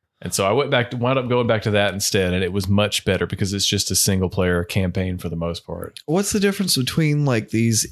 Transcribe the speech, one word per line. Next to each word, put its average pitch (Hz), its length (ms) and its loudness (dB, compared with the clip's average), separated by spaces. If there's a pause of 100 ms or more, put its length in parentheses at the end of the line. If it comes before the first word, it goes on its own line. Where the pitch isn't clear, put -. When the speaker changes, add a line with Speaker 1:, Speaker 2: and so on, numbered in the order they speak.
(220)
Speaker 1:
And 90 120 -8
so 98 140 0
I 104 60 2
went 135 180 0
back 123 200 0
to, 127 60 -6
wound 127 220 0
up 123 80 -4
going 123 180 2
back 110 180 2
to 110 80 0
that 101 220 2
instead, 95 400 0
and 92 100 2
it 90 100 -4
was 98 160 -2
much 101 340 2
better 90 240 0
because 95 260 -4
it's 98 120 -2
just - 260 0
a 95 40 -2
single 95 340 2
player 90 340 0
campaign 92 540 -2
for 87 100 -8
the 82 80 -6
most 85 320 -6
part. 87 380 -12
Speaker 2:
What's 190 260 0
the 214 80 0
difference 190 380 0
between, 147 480 2
like, 113 240 0
these 113 420 2